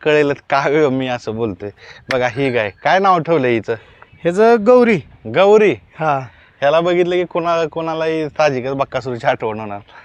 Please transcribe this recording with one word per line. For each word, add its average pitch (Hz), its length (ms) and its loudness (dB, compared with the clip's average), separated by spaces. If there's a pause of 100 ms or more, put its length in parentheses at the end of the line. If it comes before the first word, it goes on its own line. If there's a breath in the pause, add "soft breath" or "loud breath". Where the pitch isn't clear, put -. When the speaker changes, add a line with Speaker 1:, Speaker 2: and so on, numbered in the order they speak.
Speaker 1:
कळेलच 151 360 2 (120)
का 147 420 2
मी 131 160 -4
असं 117 280 -6
बोलतोय. 104 340 -6 (440 loud breath)
बघा 123 140 0
ही 131 220 -2
गाय, 113 200 -2 (140)
काय 170 160 2
नाव 190 200 2
ठेवलं 147 280 0
हिचं? 117 280 -2 (480 soft breath)
Speaker 2:
ह्याचं 214 320 2 (100)
गौरी. 233 360 4 (240)
Speaker 1:
गौरी? 190 500 4 (240)
Speaker 2:
हा. 147 220 -2 (380 soft breath)
Speaker 1:
ह्याला 147 200 2
बघितलं 175 360 0
की 180 80 0
कोणा-, 165 440 -2
कोणालाही 160 640 -6
साहजिकच 135 440 -2
बक्कासुरीची 131 540 -4
आठवण 113 320 -2
होणार, 101 200 -12 (260 loud breath)